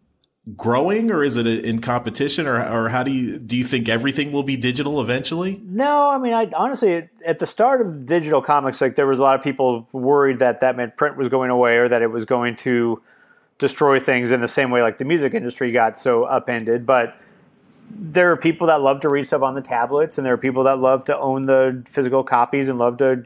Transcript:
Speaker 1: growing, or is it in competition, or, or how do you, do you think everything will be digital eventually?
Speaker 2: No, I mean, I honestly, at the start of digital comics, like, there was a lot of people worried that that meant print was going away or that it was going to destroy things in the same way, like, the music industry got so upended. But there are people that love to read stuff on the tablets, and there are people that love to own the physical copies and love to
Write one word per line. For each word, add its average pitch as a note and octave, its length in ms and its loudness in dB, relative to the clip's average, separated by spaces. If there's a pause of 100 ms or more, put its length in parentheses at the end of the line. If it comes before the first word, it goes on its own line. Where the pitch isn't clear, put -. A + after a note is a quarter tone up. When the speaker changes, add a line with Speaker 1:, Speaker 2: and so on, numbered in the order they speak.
(560)
Speaker 1:
growing, F3 560 0
or D#3+ 120 2
is B2+ 140 0
it A#2 100 0
in A2+ 320 -2
competition, B2+ 680 -4
or, B2 100 0
or A2+ 320 -2
how B2 140 -2
do C3+ 80 -2
you, B2 260 -4
do A#2 180 -8
you B2 80 0
think B2 240 -2
everything C3+ 440 -2
will C#3+ 120 -2
be C3+ 140 -4
digital C3+ 420 -2
eventually? D#3+ 640 -4
Speaker 2:
No, C#4+ 440 0
I C#4 80 0
mean, B3 160 -2
I A3+ 220 0
honestly, F#3+ 520 0 (180)
at E3 140 -2
the - 80 -4
start B3+ 340 2
of D#3 240 -6
digital D3+ 360 2
comics, C#3 400 0
like, C3 140 0
there C#3+ 100 2
was C3+ 140 2
a - 20 4
lot C#3 140 6
of C3+ 80 -4
people B2+ 480 -2
worried C3+ 480 2
that A#2+ 220 2
that B2+ 140 2
meant A#2+ 220 -8
print D3 200 0
was C3 120 -2
going B2+ 220 0
away B2 260 4
or A#2+ 120 4
that A#2+ 120 2
it A2+ 100 0
was A2+ 140 -6
going A#2+ 320 0
to A#2+ 440 0 (580)
destroy C#3 400 2
things B2 320 0
in B2 100 2
the A#2 60 -2
same C3 240 0
way, B2 100 2
like, A2+ 160 0
the C3 80 -6
music D3 300 0
industry B2 360 -4
got A2+ 280 0
so A#2+ 260 2
upended. A#2+ 600 -2
But A#2+ 300 2 (760)
there F3 420 0
are D#3+ 60 2
people E3 300 0
that D#3 140 4
love C#3 200 2
to D#3 80 0
read C#3+ 180 0
stuff D3 140 0
on C3 140 -2
the C#3 60 -6
tablets, C3 560 -2
and C3+ 80 -4
there B2+ 80 0
are A#2+ 40 0
people C3 260 -2
that C3+ 160 2
love C3 260 2
to C#3+ 120 -2
own C3+ 280 -2
the C3 420 2
physical C3 360 0
copies C3 460 0
and B2+ 80 -2
love A#2+ 200 0
to C3 280 2